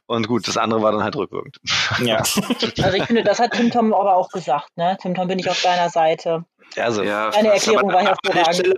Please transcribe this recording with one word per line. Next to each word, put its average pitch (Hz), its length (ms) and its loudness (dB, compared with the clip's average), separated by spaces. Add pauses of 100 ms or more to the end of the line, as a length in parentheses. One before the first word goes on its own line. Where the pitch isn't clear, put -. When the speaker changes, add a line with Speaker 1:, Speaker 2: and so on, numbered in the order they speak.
Speaker 1:
Und 113 220 -2
gut, 117 200 -2
das 104 80 -4
andere 110 240 0
war 107 120 2
dann 104 120 0
halt 101 120 -4
rückwirkend. - 420 -8 (440)
Speaker 2:
Ja. 113 200 0 (280)
Speaker 1:
<laughs> - 320 -4
Speaker 3:
Also 190 140 0
ich - 80 -2
finde, 233 180 0
das 196 160 0
hat 233 140 0
Tim 233 180 2
Tom 220 220 2
aber 196 240 2
auch 180 140 0
gesagt, 160 460 -4
ne? 175 260 0
Tim 180 120 -4
Tom, 180 140 -2
bin 185 100 -2
ich 180 120 -2
auf 175 100 -2
deiner 175 300 2
Seite. 165 560 0 (300)
Speaker 1:
Also 110 260 0
Speaker 4:
Ja, 104 280 -2
Speaker 3:
Deine 214 200 2
Speaker 4:
das 196 160 2
Speaker 3:
Erklärung 208 240 2
Speaker 4:
aber - 20 0
Speaker 3:
war 180 80 4
Speaker 4:
an 202 40 2 (200)
der 190 100 0
Speaker 3:
hervorragend. 170 220 2
Speaker 4:
Stelle, 185 220 2